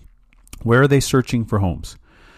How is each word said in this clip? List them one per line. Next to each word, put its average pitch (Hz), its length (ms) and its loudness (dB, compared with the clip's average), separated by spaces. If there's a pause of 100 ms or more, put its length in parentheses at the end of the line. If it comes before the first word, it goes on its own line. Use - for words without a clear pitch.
(640)
Where 117 180 4
are 143 60 4
they 139 120 4
searching 123 460 -2
for 107 140 -2
homes? 87 380 -6 (400)